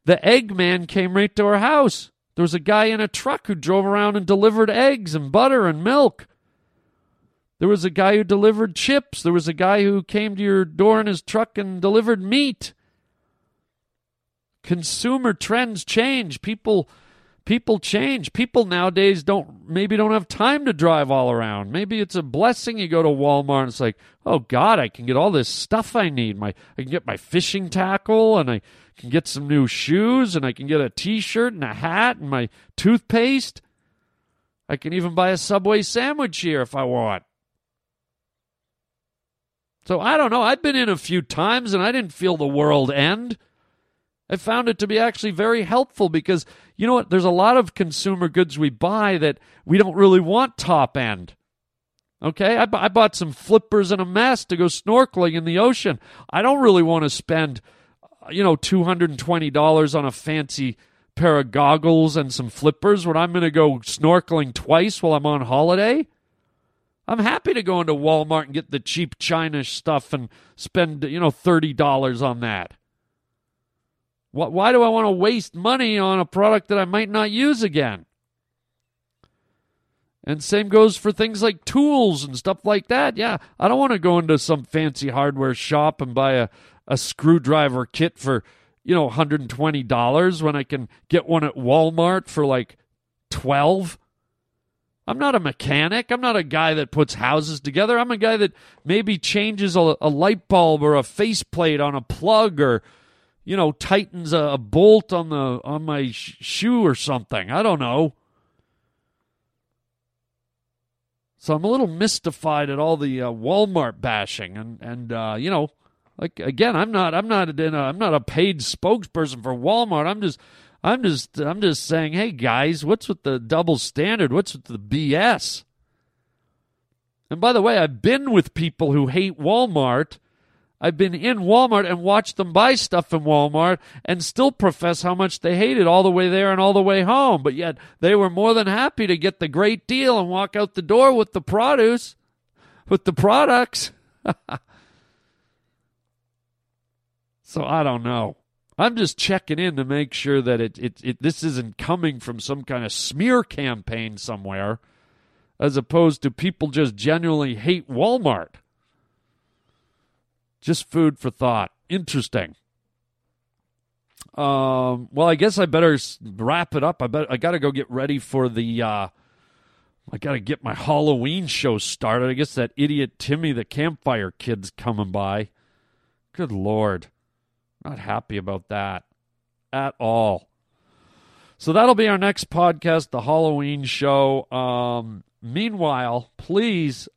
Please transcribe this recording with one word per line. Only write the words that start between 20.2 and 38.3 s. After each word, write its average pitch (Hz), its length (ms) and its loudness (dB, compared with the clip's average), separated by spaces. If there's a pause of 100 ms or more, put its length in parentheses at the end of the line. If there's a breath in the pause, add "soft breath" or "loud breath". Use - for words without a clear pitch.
time 285 380 -2
to 247 80 0
drive 156 360 2
all 131 220 2
around. 107 400 -4
Maybe 202 300 -4
it's 196 140 -6
a 180 60 -2
blessing 214 560 -2
you 190 120 -6
go 165 120 2
to 160 80 4
Walmart 139 520 2
and 131 80 -4
it's 117 100 -14
like, 117 180 -2 (280 soft breath)
"Oh, 160 140 2
God, 147 380 2
I 123 120 -2
can 117 160 -16
get 127 100 -2
all 170 160 4
this 139 160 0
stuff - 480 -4
I 208 140 0
need. 113 280 -4
My, 104 160 -6 (240 soft breath)
I - 40 -10
can 131 100 -10
get 165 160 -6
my 107 80 -6
fishing 180 540 -4
tackle, 214 680 2
and 135 140 0
I 107 100 -4 (360 soft breath)
can 123 120 -16
get 147 180 0
some 143 200 -8
new 143 200 4
shoes, 214 680 0
and 139 100 -2
I 127 60 -2
can 135 160 -12
get 151 140 2
a 127 80 -2
T-shirt 220 640 -4
and 165 100 -8
a 110 100 -8
hat 180 440 -2
and 147 120 -12
my 123 200 -2 (260 soft breath)
toothpaste. 233 840 0 (1040)
I 147 100 -4
can 156 160 -8
even 175 220 -4
buy 185 140 2
a 185 80 0
Subway 202 460 0
sandwich 254 560 -4
here 156 220 -2
if 123 140 -8
I 139 80 -2
want." 117 400 -4 (2750)